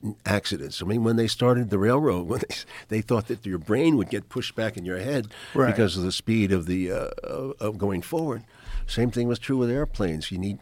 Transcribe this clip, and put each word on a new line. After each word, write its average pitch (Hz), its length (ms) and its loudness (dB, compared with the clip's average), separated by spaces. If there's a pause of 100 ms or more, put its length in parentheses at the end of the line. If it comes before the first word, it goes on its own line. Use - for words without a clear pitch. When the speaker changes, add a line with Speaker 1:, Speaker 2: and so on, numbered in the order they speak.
(240)
Speaker 1:
accidents. 95 580 -2
I 87 40 -6
mean, 113 180 2
when 113 120 4
they 113 120 4
started 123 420 4
the 101 80 4
railroad, 113 440 4
<laughs> 87 60 -6
when 120 120 -2
they, - 140 -6 (340)
they 110 140 0
thought 110 260 0
that 117 180 -6
your 92 120 -2
brain 131 380 4
would 98 120 2
get - 220 -6
pushed - 260 -6
back 113 200 -2
in 90 80 -8
your 92 140 -4
head 120 300 -2 (260)
Speaker 2:
Right. 135 160 4
Speaker 1:
because 101 260 4
of 92 60 0
the 90 80 0
speed 110 400 2
of 90 160 2
the, 90 240 0
uh, - 200 -4 (120)
of, 135 380 -8
of 107 180 -4
going 95 240 0
forward. 151 400 -4 (440)
Same 120 240 0
thing 120 180 0
was 120 100 0
true 135 200 -2
with 120 120 2
airplanes. 101 600 -2
You 92 60 -4
need, 101 240 -4